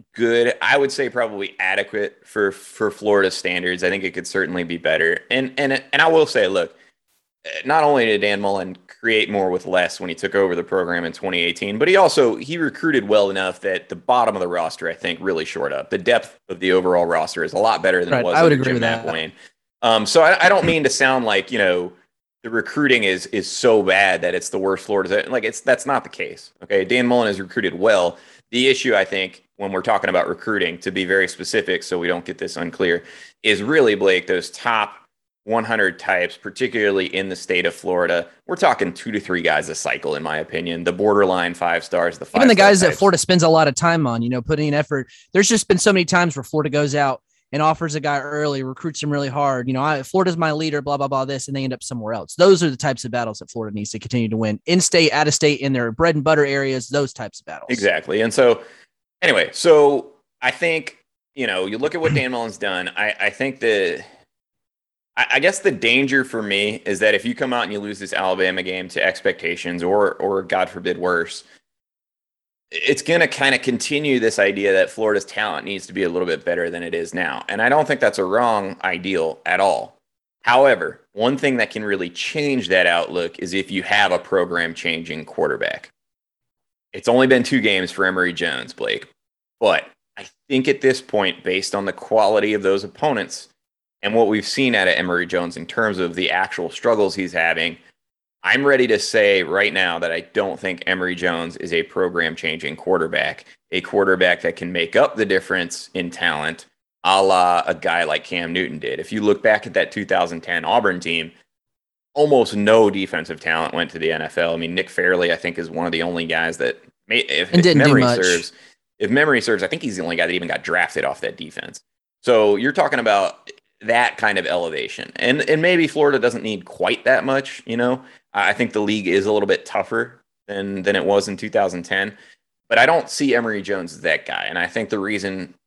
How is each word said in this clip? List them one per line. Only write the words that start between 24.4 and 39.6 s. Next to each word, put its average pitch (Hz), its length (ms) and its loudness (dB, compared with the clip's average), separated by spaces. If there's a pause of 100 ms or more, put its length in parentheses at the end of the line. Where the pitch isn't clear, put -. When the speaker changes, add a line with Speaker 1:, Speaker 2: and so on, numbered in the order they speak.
Speaker 1:
the 95 100 -4
worst 95 260 -2
Florida. 98 440 0
Like, 113 160 -2
it's, - 160 -6
that's 131 240 0
not 131 180 0
the - 60 -16
case. - 420 -12 (120)
Okay. 98 200 0
Dan 120 240 2
Mullen 123 200 2
has 98 120 -4
recruited 90 400 -4
well. 92 380 2 (340)
The 123 160 2
issue, 123 260 0
I 98 120 2
think, 92 400 -6 (100)
when 98 160 -8
we're 92 100 -4
talking 98 280 0
about 87 180 0
recruiting, 90 520 -4
to 95 120 -6
be 92 140 -4
very 92 240 2
specific, 92 540 -4
so 92 140 -4
we 87 100 -4
don't 87 180 -2
get - 140 -12
this - 180 -8
unclear, 85 480 -2 (380)
is 104 200 4
really, 127 320 4
Blake, 92 320 2
those 90 220 -2
top 110 440 -2 (500)
one 113 200 -2
hundred 107 340 0
types, 90 380 -2
particularly 101 800 -2
in 95 140 -4
the 90 60 -6
state 90 300 -2
of 85 80 -2
Florida. 87 540 -2 (200)
We're 175 100 -6
talking 113 360 0
two - 180 -12
to 104 80 -4
three 90 220 -4
guys 78 280 0